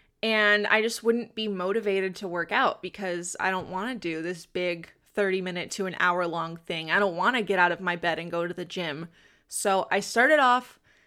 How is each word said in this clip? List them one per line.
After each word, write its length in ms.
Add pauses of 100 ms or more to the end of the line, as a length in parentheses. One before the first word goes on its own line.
(220)
and 440
I 160
just 200
wouldn't 320
be 140
motivated 680
to 120
work 240
out 300
because 580
I 100
don't 200
wanna 240
do 260
this 240
big 480 (220)
thirty 260
minute 320
to 140
an 120
hour 280
long 320
thing. 320
I 80
don't 180
wanna 240
get 180
out 140
of 80
my 160
bed 220
and 120
go 160
to 60
the 140
gym. 420 (400)
So 420
I 100
started 400
off 380 (280)